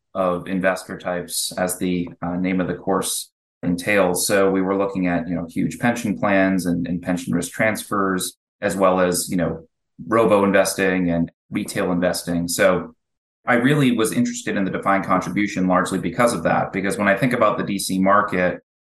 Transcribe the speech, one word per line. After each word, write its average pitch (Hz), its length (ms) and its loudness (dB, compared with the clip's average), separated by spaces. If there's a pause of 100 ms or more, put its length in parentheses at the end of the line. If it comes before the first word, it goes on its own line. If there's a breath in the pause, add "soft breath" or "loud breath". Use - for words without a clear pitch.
(140)
of 90 320 -2
investor 92 520 -2
types, 90 580 -6
as 92 220 -2
the, 90 300 -2 (120)
uh, 87 160 -4
name 92 240 0
of 87 60 0
the 87 80 -4
course - 560 -4 (320)
entails. 90 640 0
So 98 240 4
we 95 100 2
were 95 160 0
looking 95 300 -2
at, 85 200 0
you 87 80 -4
know, 82 140 -4
huge 90 300 -4
pension 117 400 -2
plans 95 480 2
and, 87 200 0
and 87 140 -4
pension 90 320 -4
risk 87 180 -2
transfers, 98 840 -2 (240)
as 95 160 -2
well 92 240 4
as, 90 300 0
you 95 80 -2
know, 82 280 -4 (400)
robo 104 380 4
investing 95 640 2
and 85 240 0 (160)
retail 101 420 -4
investing. 87 560 0
So 90 480 0 (520)
I 123 80 4
really 131 380 4
was 107 200 0
interested 120 460 -2
in 95 80 0
the 92 40 -2
defined 95 360 0
contribution 92 600 0
largely 90 320 0
because 120 360 0
of 82 80 -6
that, - 320 0
because 98 240 -2
when 101 100 2
I 98 80 4
think 127 160 0
about 107 240 2
the 98 80 -4
D 98 140 -4
C 95 200 -2
market, 95 640 2 (320)